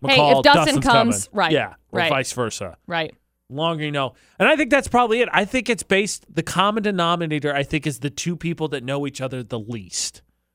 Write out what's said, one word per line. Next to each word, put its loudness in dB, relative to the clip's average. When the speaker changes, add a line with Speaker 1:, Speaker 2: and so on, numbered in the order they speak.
Speaker 1:
McCall, -2
Speaker 2:
Hey, 6
if 2
Dustin 6
Speaker 1:
Dustin's 0
Speaker 2:
comes, 4
Speaker 1:
coming. -6
Speaker 2:
right, 2
Speaker 1:
Yeah, -2
or -4
Speaker 2:
right. 0
Speaker 1:
vice -2
versa. -6
Speaker 2:
Right. -6
Speaker 1:
Longer -4
you -4
know. -4
And 4
I 6
think -2
that's 2
probably 2
it. 0
I 2
think -4
it's -2
based, -2
the -4
common 0
denominator, 0
I 0
think, -4
is -6
the -6
two -6
people -6
that -8
know -4
each -10
other -8
the -10
least. -10